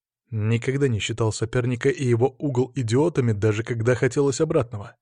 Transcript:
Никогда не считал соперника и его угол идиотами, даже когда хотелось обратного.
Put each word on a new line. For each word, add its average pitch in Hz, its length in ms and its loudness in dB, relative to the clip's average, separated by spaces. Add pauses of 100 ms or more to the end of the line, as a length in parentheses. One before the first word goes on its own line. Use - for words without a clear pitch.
(360)
Никогда 117 520 0
не 117 100 0
считал 110 340 -2
соперника 123 580 -2
и 139 140 -2
его 120 360 2
угол 131 340 -2
идиотами, 127 600 0
даже 107 300 0
когда 117 300 0
хотелось 135 480 0
обратного. 147 600 -2